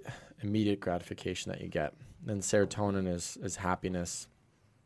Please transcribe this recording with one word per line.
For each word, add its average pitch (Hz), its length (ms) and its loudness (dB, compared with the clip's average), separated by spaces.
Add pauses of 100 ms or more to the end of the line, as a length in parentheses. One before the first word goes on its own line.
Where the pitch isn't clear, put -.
(400)
immediate 104 400 2
gratification 90 720 -4
that 90 80 -6
you 90 80 -6
get. 85 240 0 (320)
Then 104 160 0
serotonin 98 680 4
is, 87 360 -2
is 92 140 -4
happiness. 90 720 -2 (580)